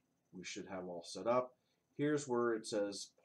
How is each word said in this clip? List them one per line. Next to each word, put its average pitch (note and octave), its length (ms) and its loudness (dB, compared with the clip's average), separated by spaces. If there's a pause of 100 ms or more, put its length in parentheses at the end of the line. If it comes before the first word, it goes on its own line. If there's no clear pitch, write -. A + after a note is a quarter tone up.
(320)
we F2+ 120 -12
should F2+ 260 -8
have F#2 160 -6
all F2 180 -6
set G2 220 -8
up. B2+ 280 4 (420)
Here's C#3+ 320 2
where A#2+ 260 4
it A2 100 -2
says G2+ 440 -2 (160)